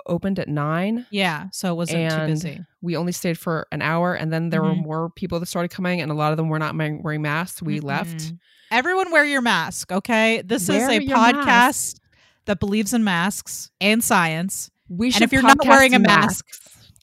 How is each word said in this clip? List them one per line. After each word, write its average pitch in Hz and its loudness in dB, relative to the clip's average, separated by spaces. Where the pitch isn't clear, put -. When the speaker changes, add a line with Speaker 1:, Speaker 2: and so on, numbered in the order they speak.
Speaker 1:
opened 185 -4
at - -6
nine. 170 -2
Speaker 2:
Yeah, 185 -2
so 185 -6
it 170 -4
wasn't 165 -2
too 160 -2
Speaker 1:
And 156 -2
Speaker 2:
busy. 156 -6
Speaker 1:
we 170 -4
only 175 -2
stayed 170 -4
for - -6
an 151 -6
hour, 170 0
and 160 -6
then 165 -2
there 160 0
were 190 2
Speaker 2:
Mm-hmm. 180 -2
Speaker 1:
more 160 -6
people 170 -6
that 175 -8
started 175 -4
coming, 180 -4
and 151 -4
a 147 -4
lot 151 0
of 156 -2
them 160 -2
were 156 -2
not 151 -4
ma-, 151 -4
wearing 151 -4
masks. 151 -4
We 151 -4
left. 156 -6
Speaker 2:
Mm-mm. 160 -10
Everyone 359 0
wear 302 4
your 285 0
mask, 180 -2
okay? 220 0
This 196 -2
is 175 -2
Speaker 1:
Wear 220 2
Speaker 2:
a 226 2
Speaker 1:
your 269 0
mask. 247 6
Speaker 2:
podcast 262 2
that 202 -2
believes 208 -2
in 233 2
masks 190 -2
and 214 4
science. 175 0
Speaker 1:
We 190 -2
Speaker 2:
And 247 2
Speaker 1:
should - 4
Speaker 2:
if 233 4
you're 269 4
not 269 8
Speaker 1:
podcast 277 0
Speaker 2:
wearing 262 8
a 254 8
mask 208 4
Speaker 1:
masks - -20